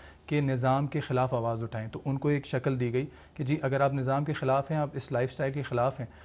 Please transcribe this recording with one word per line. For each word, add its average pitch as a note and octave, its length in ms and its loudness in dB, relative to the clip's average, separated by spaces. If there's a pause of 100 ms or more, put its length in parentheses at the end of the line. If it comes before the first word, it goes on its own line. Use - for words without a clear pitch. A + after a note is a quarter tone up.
(280)
कि D3 120 2
निज़ाम C3+ 460 2
के D3 140 -2
ख़िलाफ़ B2+ 340 0
आवाज़ A2+ 300 0
उठाएं। A2+ 240 -6
तो - 180 -10
उनको C#3 240 0
एक C#3+ 160 0
शक्ल C3+ 300 0
दी B2 140 0
गई B2+ 140 0
कि - 400 -10
जी C#3+ 120 0
अगर C#3 260 2
आप C#3 120 4
निज़ाम C3+ 300 2
के D#3 80 -2
ख़िलाफ़ C#3 400 0
हैं, D#3 80 2
आप C#3+ 160 -2
इस C3+ 160 -6
lifestyle C3 420 0
के C#3+ 80 -4
ख़िलाफ़ B2+ 360 0
हैं, D#3 100 -8 (160)